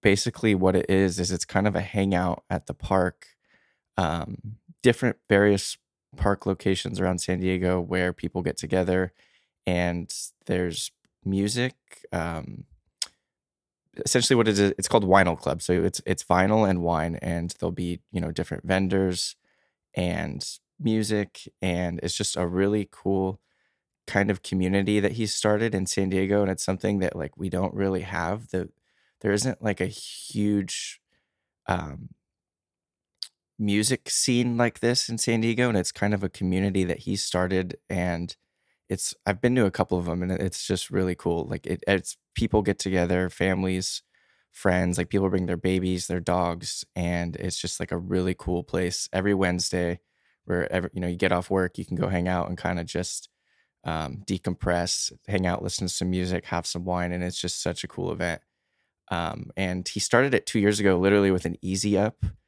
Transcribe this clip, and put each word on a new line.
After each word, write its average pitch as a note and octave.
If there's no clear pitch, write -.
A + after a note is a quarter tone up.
basically G#2+
what F#2
it -
is, F#2+
is F#2
it's F2+
kind G2+
of G2
a F2+
hangout F#2+
at -
the -
park, -
um, E2+
different A#2+
various G2+
park -
locations F#2
around F#2
San F#2
Diego F#2
where F2+
people -
get F2
together F#2
and F2
there's F2
music. G#2
Um, E2+
essentially B2
what A2+
it G#2
is, G2+
it's -
called A2
Vinyl F#2
Club. -
So -
it's, F#2+
it's -
vinyl G2
and F2+
wine, E2+
and E2+
there'll F2
be, F2
you F2+
know, D#2+
different -
vendors F#2+
and E2
music. A2
And F2
it's F2
just -
a F2+
really G2
cool F#2+
kind G2+
of F#2+
community G2
that G#2
he's A2+
started G#2+
in F#2+
San F#2+
Diego. G2
And G2
it's F#2+
something F#2+
that, F#2
like, D2+
we F#2
don't F2+
really F#2+
have. F2
The, F#2
there G2+
isn't, A2+
like, G#2
a F#2
huge, -
um, D2+
music G#2+
scene A#2+
like A#2+
this A#2+
in A#2
San A2+
Diego. A#2
And G#2+
it's F2+
kind G#2
of G2
a F#2
community F#2+
that F2
he F#2+
started, F#2
and F2
it's, -
I've G2+
been B2
to A#2+
a F#2+
couple -
of F2
them, F2
and F#2
it's F#2
just -
really F#2
cool. E2+
Like, -
it, -
it's, F#2+
people G#2+
get G2
together, F2+
families, F#2
friends, F2+
like, F2
people G2
bring F#2
their F2
babies, F#2
their F2+
dogs, F2
and F2
it's -
just, -
like, -
a F2+
really F#2
cool F2+
place. F2+
Every G2
Wednesday, F2+
where F2
ever, F2+
you F2+
know, F2
you F2
get F#2
off F2+
work, F#2+
you F2+
can F2+
go F2+
hang F2+
out F2+
and F2+
kinda F2
just, -
um, D#2
decompress, F2
hang F#2+
out, F2+
listen G2
to F2+
some F2+
music, F2+
have F2
some F2
wine, F2+
and F2+
it's F2+
just -
such F2
a -
cool F2+
event. E2+
Um, E2+
and F#2
he -
started C3
it -
two A2+
years G2+
ago, G2
literally G2
with F#2
an F2
Easy G2
Up G#2